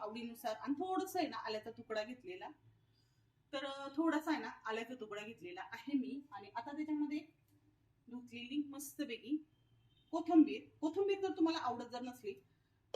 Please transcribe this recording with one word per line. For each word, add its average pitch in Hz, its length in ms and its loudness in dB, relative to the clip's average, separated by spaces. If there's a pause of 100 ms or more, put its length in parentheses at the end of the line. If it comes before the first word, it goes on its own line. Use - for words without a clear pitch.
आवडीनुसार 226 540 -6
आणि - 180 -2
थोडंसं 370 460 0
आहे 302 80 4
ना 226 100 -4
आल्याचा 220 320 -4
तुकडा 220 340 -4
घेतलेला. 202 440 -10 (1040)
तर, 277 120 -2
अ, 277 220 -6 (100)
थोडासा 311 340 4
आहे 240 100 2
ना 220 80 -6 (160)
आल्याचा 233 280 -2
तुकडा 208 280 -8
घेतलेला 180 400 -10 (100)
आहे 277 260 0
मी. 269 240 0 (100)
आणि 196 240 -10
आता 254 160 -4
त्याच्यामध्ये 302 480 0 (920)
धुतलेली 240 600 -6
मस्तपैकी 277 760 -4 (640)
कोथिंबीर, 330 480 8 (220)
कोथिंबीर 392 400 4
जर 370 100 2
तुम्हाला 320 260 4
आवडत 240 340 -2
जर 247 100 -4
नसली 240 320 -6 (640)